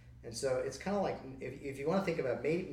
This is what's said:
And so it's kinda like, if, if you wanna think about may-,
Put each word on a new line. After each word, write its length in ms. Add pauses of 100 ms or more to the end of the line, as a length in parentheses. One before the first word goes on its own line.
(220)
And 120
so 300
it's 140
kinda 220
like, 180 (220)
if, 200
if 180
you 100
wanna 160
think 140
about 240
may-, 300